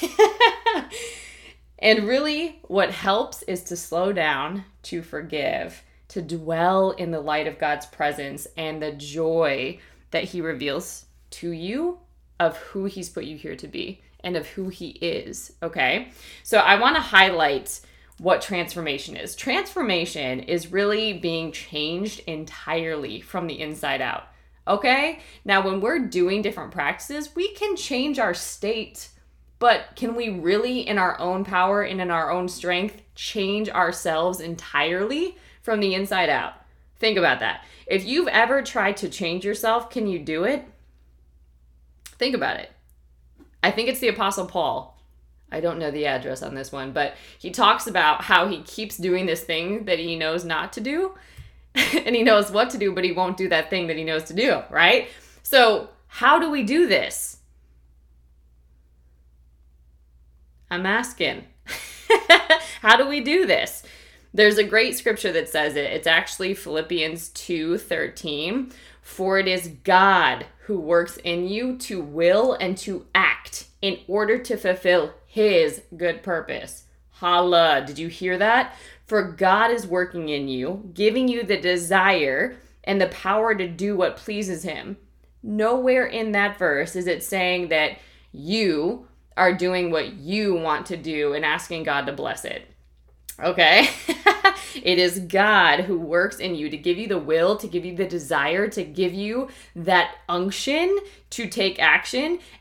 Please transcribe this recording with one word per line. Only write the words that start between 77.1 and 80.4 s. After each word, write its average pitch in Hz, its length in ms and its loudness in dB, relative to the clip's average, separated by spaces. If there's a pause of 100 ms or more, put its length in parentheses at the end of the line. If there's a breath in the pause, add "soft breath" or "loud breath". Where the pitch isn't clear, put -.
Holla, 175 760 4
did 143 120 -10
you 165 100 -6
hear 180 300 -4
that? 226 380 2 (300 loud breath)
"For 214 160 2
God 190 480 4
is 233 160 -2
working 175 420 -2
in 143 180 -2